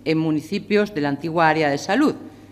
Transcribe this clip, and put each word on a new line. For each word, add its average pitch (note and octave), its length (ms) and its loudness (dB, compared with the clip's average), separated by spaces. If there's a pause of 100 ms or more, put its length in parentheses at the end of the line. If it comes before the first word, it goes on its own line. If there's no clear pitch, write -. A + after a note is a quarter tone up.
en D#3+ 140 0
municipios G3 760 -2
de D3+ 60 -2
la C#3+ 80 0
antigua D#3+ 400 0
área D#3 220 2
de C#3+ 80 -2
salud, A#3+ 360 0 (380)